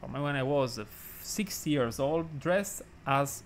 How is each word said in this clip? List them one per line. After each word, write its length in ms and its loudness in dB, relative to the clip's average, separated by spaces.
from 200 -6
when 140 0
I 80 2
was 380 2
six 440 -4
years 320 2
old, 440 0
dressed 400 0
as 380 2